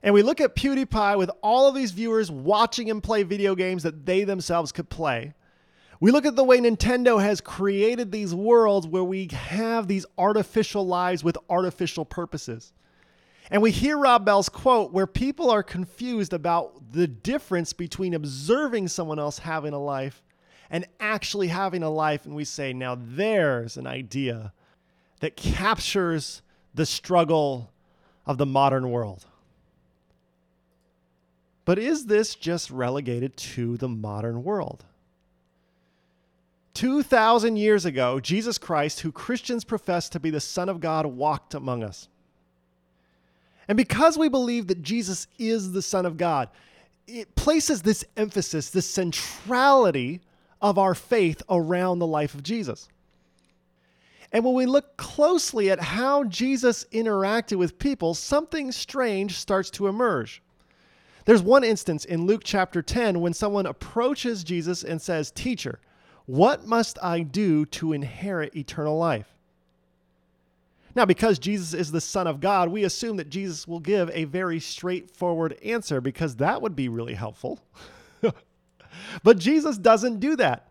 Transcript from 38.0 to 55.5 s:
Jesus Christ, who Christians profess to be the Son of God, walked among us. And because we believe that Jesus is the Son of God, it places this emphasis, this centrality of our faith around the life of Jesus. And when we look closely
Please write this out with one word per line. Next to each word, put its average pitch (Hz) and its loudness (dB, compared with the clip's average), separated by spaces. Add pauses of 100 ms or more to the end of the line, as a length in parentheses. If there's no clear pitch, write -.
Jesus 208 -2
Christ, 151 -2
who 156 -6
Christians 233 -6
profess 180 -4
to 175 -8
be 156 -2
the 151 -2
Son 185 -4
of 180 -6
God, 156 -2
walked 139 -4
among 127 -6
us. 98 -14 (1600)
And 208 2
because 294 4
we 311 4
believe 240 0
that 180 -2
Jesus 190 -6 (100)
is 220 -2
the 185 -4
Son 185 -2
of 165 -4
God, 151 0 (560)
it 226 -10
places 302 2
this 208 0 (120)
emphasis, 196 -4
this 185 -2
centrality 185 2 (400)
of 202 4
our 190 4
faith 185 0
around 180 0
the 170 0
life 151 -2
of 143 -14
Jesus. 175 -6 (1400)
And 226 2
when 254 4
we 254 4
look 277 2
closely 294 2